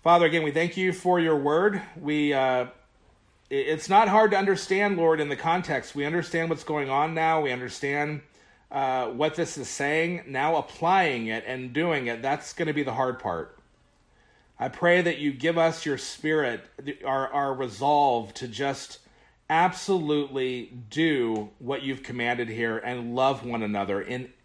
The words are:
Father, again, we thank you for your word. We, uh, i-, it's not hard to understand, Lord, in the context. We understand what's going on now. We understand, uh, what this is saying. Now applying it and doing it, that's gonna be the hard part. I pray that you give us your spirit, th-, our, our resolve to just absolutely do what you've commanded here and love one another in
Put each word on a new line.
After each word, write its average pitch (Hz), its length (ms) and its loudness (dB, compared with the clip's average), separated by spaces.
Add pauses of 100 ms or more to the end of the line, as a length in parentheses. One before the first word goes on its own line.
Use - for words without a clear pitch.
Father, 170 220 8
again, 160 180 2
we 147 80 -2
thank 165 240 0
you 185 160 0
for 180 260 2
your 160 180 4
word. 165 460 2 (180)
We, 147 320 0
uh, 139 80 2
i-, 127 280 2 (800)
it's 139 380 -2
not 202 200 6
hard 214 220 6
to 196 80 4
understand, 196 580 0
Lord, 160 240 4
in 147 80 0
the 139 80 -4
context. 165 600 -2
We 143 100 -2
understand 165 420 -2
what's 156 140 -4
going 151 260 -4
on 147 260 0
now. 160 260 2
We 143 100 0
understand, 143 720 -4 (480)
uh, 131 380 -2
what 151 260 0
this - 240 -4
is 127 100 -10
saying. 160 600 -2
Now 139 280 0
applying 160 680 2
it 110 200 -4
and 127 260 -8
doing 151 340 0
it, 117 160 -4
that's 139 300 -4
gonna 156 200 -2
be 147 120 -2
the 131 80 -2
hard 127 260 -2
part. 85 400 -6 (1000)
I 123 100 -2
pray 175 340 4
that 170 160 0
you 147 140 0
give 156 260 -2
us 165 260 2
your 143 140 -2
spirit, 147 680 -2 (180)
th-, 139 220 -10
our, 135 240 -2
our 139 240 0
resolve 127 840 2
to 127 140 -10
just 135 520 -6 (500)
absolutely 147 1200 0 (180)
do 120 680 2
what 135 240 -6
you've 135 220 -6
commanded 120 440 -2
here 113 300 -2
and 120 380 -6
love 131 280 2
one 117 180 -4
another 101 380 -2
in 123 320 -8 (120)